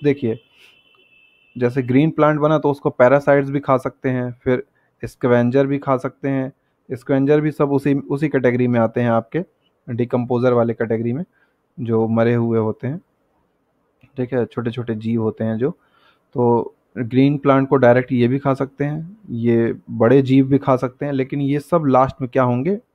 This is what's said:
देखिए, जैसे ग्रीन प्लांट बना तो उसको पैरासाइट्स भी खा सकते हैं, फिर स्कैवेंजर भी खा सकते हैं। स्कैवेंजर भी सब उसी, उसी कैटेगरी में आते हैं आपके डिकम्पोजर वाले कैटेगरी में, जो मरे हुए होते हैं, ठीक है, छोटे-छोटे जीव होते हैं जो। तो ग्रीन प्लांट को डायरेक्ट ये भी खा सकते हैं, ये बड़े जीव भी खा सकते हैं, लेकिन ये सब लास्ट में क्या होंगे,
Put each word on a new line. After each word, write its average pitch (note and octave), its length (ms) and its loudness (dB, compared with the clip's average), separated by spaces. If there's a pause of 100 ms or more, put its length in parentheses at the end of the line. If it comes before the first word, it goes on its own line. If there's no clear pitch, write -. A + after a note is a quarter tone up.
देखिए, C3 340 -2 (1200)
जैसे B2 240 0
ग्रीन C3 280 2
प्लांट D3+ 300 2
बना D3+ 180 2
तो C#3+ 120 0
उसको C#3+ 200 -4
पैरासाइट्स C#3 600 4
भी C#3 100 -2
खा C#3 160 0
सकते B2+ 320 -6
हैं, B2 240 -4 (100)
फिर B2+ 220 0 (400)
स्कैवेंजर A#2+ 600 2
भी C#3 120 -2
खा C#3 180 -2
सकते C#3 320 -8
हैं। C3+ 240 -4 (400)
स्कैवेंजर C#3 480 0
भी D3+ 100 -2
सब C#3+ 220 -2
उसी, C#3 220 2
उसी C#3+ 340 -4
कैटेगरी B2 400 0
में A#2+ 120 2
आते A2+ 200 0
हैं A#2+ 100 0
आपके A#2 340 -2 (460)
डिकम्पोजर B2 640 -2
वाले A#2 220 0
कैटेगरी A#2 380 -4
में, D#3+ 120 -6 (560)
जो A2+ 280 0
मरे A2+ 260 2
हुए A#2 240 0
होते A2 280 -4
हैं, D3+ 140 -8 (1160)
ठीक B2+ 160 -6
है, A#2+ 140 -2
छोटे-छोटे A#2 480 -6
जीव A2+ 280 -4
होते A2 220 -4
हैं A2 140 -2
जो। C3+ 120 -2 (640)
तो A#2+ 400 0 (240)
ग्रीन C3 400 0
प्लांट C3+ 300 2
को D3 80 2
डायरेक्ट B2+ 360 2
ये A#2+ 160 2
भी C3 100 -2
खा C3+ 160 -2
सकते C3+ 300 -6
हैं, D#3+ 340 -10 (120)
ये A#2 480 0 (120)
बड़े A#2 320 4
जीव C3 240 4
भी C3+ 120 2
खा C3 180 0
सकते B2+ 300 -6
हैं, C#3+ 60 -6
लेकिन C3+ 280 -4
ये C#3+ 200 -2
सब E3 260 -2
लास्ट C3 340 2
में B2+ 120 -8
क्या C3 100 2
होंगे, C3 380 -2 (140)